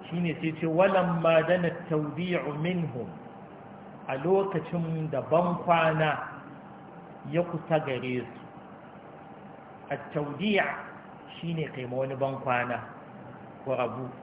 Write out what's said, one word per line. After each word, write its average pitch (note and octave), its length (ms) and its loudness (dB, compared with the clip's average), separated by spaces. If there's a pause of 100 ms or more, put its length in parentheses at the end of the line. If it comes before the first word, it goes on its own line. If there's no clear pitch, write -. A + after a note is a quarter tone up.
Shi E3+ 120 -2
ne E3 140 2
sai E3 260 -2
ce, E3 60 0
"Walamma E3+ 760 6
dana E3+ 280 4 (180)
tawdi'u D3+ 720 0
minhum," D3+ 480 0 (1000)
a C3+ 100 -2
lokacin E3 960 2
da C#3 120 2
ban F3 420 4
kwana D#3 540 4 (1120)
ya E3 120 4
kusa E3 380 0
gare B2+ 400 -2
su. - 200 -10 (1500)
At-tawdi' D3 720 0 (800)
shi E3+ 140 -2
ne D#3+ 140 0
kai B2+ 180 -6
ma B2 100 -4
wani C3+ 200 0
ban C3+ 240 0
kwana, A#2+ 400 0 (840)
ku C3+ 80 -4
rabu. B2 360 0 (140)